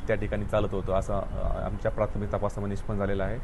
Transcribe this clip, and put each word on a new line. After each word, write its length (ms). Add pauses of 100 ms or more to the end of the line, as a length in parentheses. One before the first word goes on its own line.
त्या 100
ठिकाणी 280
चालत 300
होतं 180
असं, 220
अ, 520
आमच्या 240
प्राथमिक 420
तपासामध्ये 360
निष्पन्न 320
झालेलं 240
आहे. 200